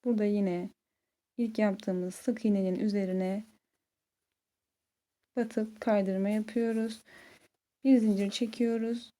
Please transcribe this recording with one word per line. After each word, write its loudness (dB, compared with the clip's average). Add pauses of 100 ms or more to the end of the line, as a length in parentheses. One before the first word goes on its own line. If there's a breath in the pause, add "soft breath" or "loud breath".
Burada 2
yine 0 (680)
ilk -2
yaptığımız -2
sık -4
iğnenin 2
üzerine -2 (1900)
batıp -4
kaydırma 2
yapıyoruz. -2 (840 loud breath)
Bir 8
zincir 2
çekiyoruz. -2